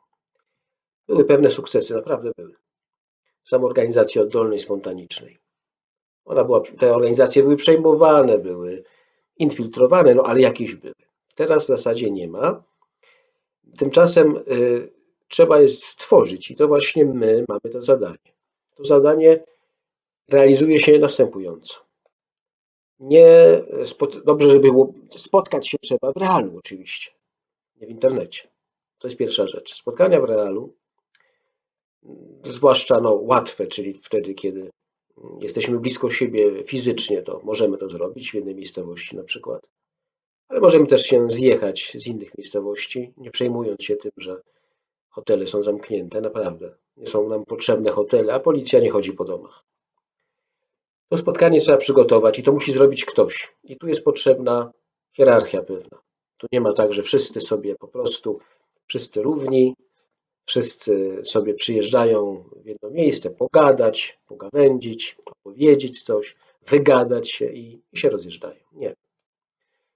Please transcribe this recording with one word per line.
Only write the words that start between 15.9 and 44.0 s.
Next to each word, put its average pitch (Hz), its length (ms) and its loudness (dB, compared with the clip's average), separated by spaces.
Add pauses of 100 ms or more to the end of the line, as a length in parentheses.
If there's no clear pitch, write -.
i - 40 -20
to 147 120 0
właśnie 147 380 0
my 117 420 0
mamy 107 240 -8
to 123 100 -12
zadanie. 120 520 -2 (420)
To 143 100 -16
zadanie 160 580 4 (840)
realizuje 139 500 4
się 151 200 6
następująco. 101 880 -4 (1120)
Nie 165 600 8 (220)
spot-, - 400 -8
dobrze, 147 260 4
żeby 135 220 8
było, 131 220 2 (240)
spotkać 165 500 -4
się 147 100 -8
trzeba 131 340 -6
w - 60 -8
realu 151 400 -2
oczywiście, - 540 -18 (640)
nie 117 120 -20
w - 20 -18
internecie. 117 580 -4 (520)
To 127 80 -12
jest - 100 -16
pierwsza 107 300 -4
rzecz. - 280 -14
Spotkania 170 460 0
w 127 40 -2
realu, 107 480 -4 (1700)
zwłaszcza, 127 560 2
no, 110 140 2
łatwe, 113 540 -2
czyli 98 260 -12
wtedy, 98 400 -8
kiedy 95 360 -10 (680)
jesteśmy 117 400 -6
blisko 120 300 -6
siebie 110 540 -2
fizycznie, 113 580 -6
to - 220 -12
możemy 107 340 -4
to 98 120 -10
zrobić 87 420 -12
w - 20 -14
jednej 95 220 -10
miejscowości 87 600 -16
na 90 80 -14
przykład. - 440 -14 (800)
Ale 262 120 -4
możemy 160 280 6
też 127 140 4
się 120 280 2
zjechać 113 640 0
z - 120 -16
innych 107 300 -14
miejscowości, 104 800 -10
nie 120 140 -20
przejmując 120 520 -6
się 104 120 -4
tym, 104 220 -10